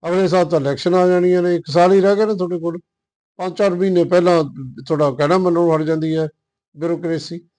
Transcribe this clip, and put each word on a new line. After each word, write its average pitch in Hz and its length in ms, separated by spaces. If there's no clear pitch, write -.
ਅਗਲੇ 185 200
ਸਾਲ 175 180
ਤਾਂ 160 140
ਇਲੈਕਸ਼ਨ 139 340
ਆ 180 140
ਜਾਣੀਆਂ 180 340
ਨੇ, 175 140
ਇੱਕ 170 160
ਸਾਲ 175 220
ਹੀ 196 80
ਰਹਿ 196 140
ਗਿਆ 214 100
ਨਾ 214 80
ਤੁਹਾਡੇ 180 260
ਕੋਲ। 165 200
ਪੰਜ 180 200
ਚਾਰ 202 160
ਮਹੀਨੇ 180 300
ਪਹਿਲਾਂ 175 400
ਤੁਹਾਡਾ 147 240
ਕਹਿਣਾ 147 260
ਮੰਨਣੋਂ 170 380
ਹਟ 156 60
ਜਾਂਦੀ 160 360
ਹੈ 156 120
ਬਿਊਰੋਕ੍ਰੇਸੀ। 170 640